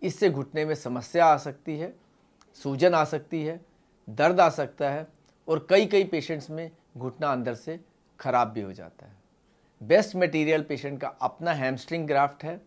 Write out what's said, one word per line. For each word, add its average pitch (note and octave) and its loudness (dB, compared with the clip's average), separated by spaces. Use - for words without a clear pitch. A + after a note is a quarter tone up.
इससे G3 0
घुटने D3+ -2
में D#3 -2
समस्या B2 0
आ D3+ 8
सकती C#3+ -10
है, E3 -8
सूजन C#3 4
आ D#3+ 4
सकती D3+ -6
है, D#3+ -6
दर्द D3+ 4
आ E3+ 8
सकता C#3+ -4
है D3+ -6
और D#3+ -2
कई G3+ 6
कई G3 4
पेशेंट्स D#3+ -6
में D#3+ -10
घुटना B2+ -4
अंदर B2 -4
से D#3+ -12
ख़राब B2 0
भी A2 -8
हो F#2+ -10
जाता - -20
है। G2+ -20
बेस्ट F#3+ 4
मटेरियल D#3 2
पेशेंट C#3+ -8
का C#3 -8
अपना D#3+ -4
हैमस्ट्रिंग C#3 -4
ग्राफ्ट C#3 0
है, E3 -10